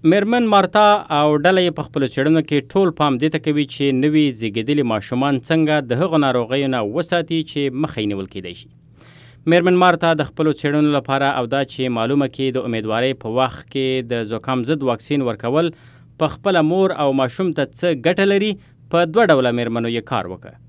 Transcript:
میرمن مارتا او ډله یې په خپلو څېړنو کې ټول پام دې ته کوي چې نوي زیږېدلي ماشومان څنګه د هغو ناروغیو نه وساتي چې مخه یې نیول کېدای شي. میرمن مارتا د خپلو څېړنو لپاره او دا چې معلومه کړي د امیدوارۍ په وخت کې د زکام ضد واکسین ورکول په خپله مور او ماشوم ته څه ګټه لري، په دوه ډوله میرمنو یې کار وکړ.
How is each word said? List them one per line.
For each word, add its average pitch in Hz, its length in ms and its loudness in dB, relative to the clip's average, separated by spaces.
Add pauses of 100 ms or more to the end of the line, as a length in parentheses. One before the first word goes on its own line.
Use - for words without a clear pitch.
(120)
میرمن 226 400 2
مارتا 196 280 4 (360)
او 151 200 4
ډله 180 280 2
یې 170 120 0
په 151 120 -8
خپلو 139 180 -2
څېړنو 151 420 2
کې 139 240 0
ټول 190 240 2
پام 147 240 0
دې 151 140 2
ته 156 100 -4
کوي 151 180 0 (120)
چې 139 260 0
نوي 151 240 2 (160)
زیږېدلي 113 500 -2
ماشومان 127 480 -2
څنګه 151 540 0
د 123 80 -2
هغو 165 240 0
ناروغیو 127 500 0
نه 120 60 -2 (160)
وساتي 165 420 -2 (120)
چې 135 340 -4
مخه 151 160 -8
یې 104 100 -2
نیول 98 220 -6
کېدای 90 260 -12
شي. - 100 -20 (840)
میرمن 180 320 4
مارتا 170 340 2
د 143 120 -2
خپلو 156 220 -2
څېړنو 147 440 0
لپاره 135 420 0
او 120 160 -4
دا 139 80 0
چې 127 340 -4
معلومه 131 380 0
کړي 131 240 -2
د 123 100 -4
امیدوارۍ 113 540 -2
په 113 160 -6
وخت 127 320 -2
کې 131 400 -4
د 117 220 -4
زکام 120 360 -4
ضد 147 220 -2
واکسین 135 380 -2
ورکول 139 440 -2 (480)
په 156 160 -2
خپله 185 360 0
مور 190 220 2 (120)
او - 20 4 (140)
ماشوم 160 380 -2
ته 135 100 0
څه 170 340 -2
ګټه 196 280 2
لري، 202 200 0 (400)
په 170 220 2
دوه 226 180 4
ډوله 123 300 4
میرمنو 117 320 -2
یې 113 180 -6
کار 92 220 -4
وکړ. - 340 -20